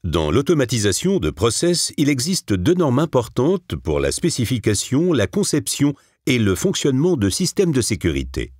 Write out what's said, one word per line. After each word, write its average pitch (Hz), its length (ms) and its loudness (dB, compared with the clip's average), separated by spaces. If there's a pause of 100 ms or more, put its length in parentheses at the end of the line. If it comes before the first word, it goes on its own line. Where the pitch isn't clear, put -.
Dans 78 260 0
l'automatisation 135 880 0
de - 120 0
process, 139 680 -2
il 147 120 2
existe 143 440 -2
deux 98 220 2
normes 147 260 2
importantes 156 720 0
pour 73 240 -2
la 67 140 0
spécification, 127 1000 0
la 104 140 2
conception - 720 -2 (300)
et 127 120 2
le 98 160 2
fonctionnement 143 640 0
de 98 120 2
systèmes 170 440 0
de 127 80 2
sécurité. 69 800 -2